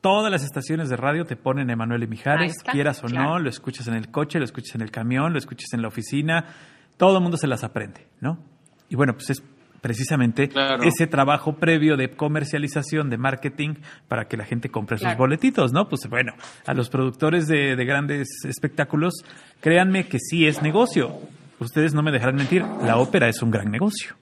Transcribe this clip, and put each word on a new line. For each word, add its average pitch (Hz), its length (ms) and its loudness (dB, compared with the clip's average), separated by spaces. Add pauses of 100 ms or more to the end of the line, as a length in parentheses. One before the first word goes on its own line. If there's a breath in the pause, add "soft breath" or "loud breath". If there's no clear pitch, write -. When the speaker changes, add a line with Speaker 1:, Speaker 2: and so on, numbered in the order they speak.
Speaker 1:
Todas 208 280 2
las 165 140 -2
estaciones 143 460 -4
de 123 80 -2
radio 147 260 0
te 135 140 -6
ponen 131 320 -2
Emanuel 117 340 -2
y 113 40 -4
Mijares, 139 340 0 (100)
Speaker 2:
Ahí 160 60 -10
está, - 160 -8
Speaker 1:
quieras 143 280 0
o 120 60 -8
Speaker 2:
claro. 127 220 0
Speaker 1:
no, 175 100 0
lo 143 100 -2
escuchas 120 380 -10
en 117 60 -4
el 110 180 -6
coche, 151 280 -2
lo 131 60 0
escuchas - 300 -12
en 113 60 -4
el 110 100 -8
camión, 127 400 -2
lo 151 80 -2
escuchas - 320 -12
en 117 100 -4
la 113 60 -4
oficina, 143 680 -2 (440 loud breath)
todo 190 200 8
el 180 60 2
mundo 165 140 -2
se 156 100 -2
las 120 160 -2
aprende, 107 440 -8 (120)
¿no? 160 180 -4 (520)
Y 175 80 -6
bueno, 131 160 2
pues - 160 -10
es 135 140 -4 (380)
precisamente 127 680 0
Speaker 3:
Claro. 135 340 0
Speaker 1:
ese 165 220 4
trabajo 147 520 2
previo 156 400 4
de 127 180 -4
comercialización, 147 920 -4
de 117 80 -2
marketing, 139 580 -4 (320 loud breath)
para 113 200 -4
que - 100 -6
la 107 80 -8
gente 120 240 -6
compre 110 280 -4
sus 107 80 -6
Speaker 2:
Claro. 175 140 0
Speaker 1:
boletitos, 143 540 2
¿no? 196 160 2
Pues 131 200 -4
bueno, 120 240 0 (320 loud breath)
a 135 80 -2
los 127 160 0
productores 156 580 0
de, 143 280 2
de 123 100 -2
grandes 143 420 -2 (180)
espectáculos, 151 680 -2 (480 loud breath)
créanme 185 460 4
que 131 120 -2
sí 165 280 2
es 151 160 0
negocio. 156 560 2 (400)
Ustedes 151 340 0
no 151 80 2
me 151 100 0
dejarán 131 240 2
mentir, 143 280 2 (200)
la 113 140 4
ópera 127 320 4
es - 140 -2
un 113 80 2
gran 104 200 0
negocio. 180 500 -2